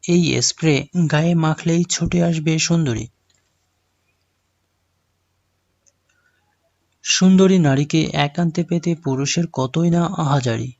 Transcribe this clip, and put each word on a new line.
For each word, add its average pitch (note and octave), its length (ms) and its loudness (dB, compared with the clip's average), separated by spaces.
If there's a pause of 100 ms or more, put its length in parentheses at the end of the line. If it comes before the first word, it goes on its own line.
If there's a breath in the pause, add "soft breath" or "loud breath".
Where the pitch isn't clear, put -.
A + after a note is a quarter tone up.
(140)
এই F3 80 4 (200)
স্প্রে D#3 320 0 (380)
গায়ে D#3+ 220 0
মাখলেই E3 480 0 (120)
ছুটে E3+ 240 -2 (100)
আসবে D#3+ 240 -2 (140)
সুন্দরী। C3+ 400 -2 (4000)
সুন্দরী F#3+ 540 4
নারীকে D3 420 2 (260)
একান্তে E3 420 -2
পেতে E3+ 220 -4 (140)
পুরুষের C#3 420 -2 (120)
কতই D#3 320 0
না E3+ 120 2 (200)
আহাজারি। B2+ 580 -2